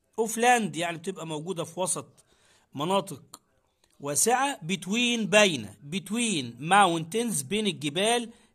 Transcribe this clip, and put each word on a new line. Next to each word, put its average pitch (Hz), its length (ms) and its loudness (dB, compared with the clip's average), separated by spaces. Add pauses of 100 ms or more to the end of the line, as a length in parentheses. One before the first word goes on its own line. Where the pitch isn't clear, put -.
(200)
of 220 160 -2
land، 226 400 4
يعني 170 220 -4
بتبقى 170 280 -8
موجودة 160 380 -6
في - 160 -8
وسط - 440 -4 (500)
مناطق 165 640 -4 (600)
واسعة، 247 600 0
between، 220 600 0
بين، 175 500 4 (240)
between 190 680 -4
mountains، 170 840 2
بين 208 220 -2
الجبال، 196 640 0 (240)